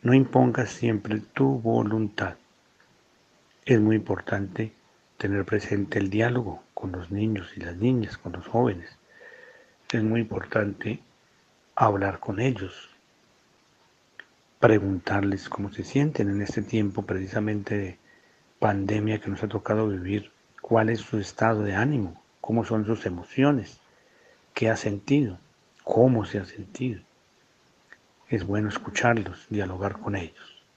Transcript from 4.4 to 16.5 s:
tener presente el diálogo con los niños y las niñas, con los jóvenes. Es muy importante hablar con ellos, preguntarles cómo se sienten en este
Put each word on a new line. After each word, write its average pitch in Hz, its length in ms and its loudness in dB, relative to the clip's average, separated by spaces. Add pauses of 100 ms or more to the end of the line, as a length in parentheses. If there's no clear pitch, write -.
tener 98 260 -2
presente 101 560 -2
el 98 100 -2
diálogo 113 540 0 (100)
con - 160 -6
los 87 220 -8
niños 104 440 -2
y 104 40 -10
las 87 160 -10
niñas, 113 420 0
con - 140 -10
los 90 140 -12
jóvenes. 110 520 -2 (960)
Es 113 100 2
muy 113 200 2
importante 104 800 -4 (760)
hablar 98 420 2
con 101 220 -6
ellos, 107 480 -4 (1700)
preguntarles 98 880 2
cómo 101 220 -6
se - 140 -10
sienten 139 460 0
en 101 100 0
este 104 220 -4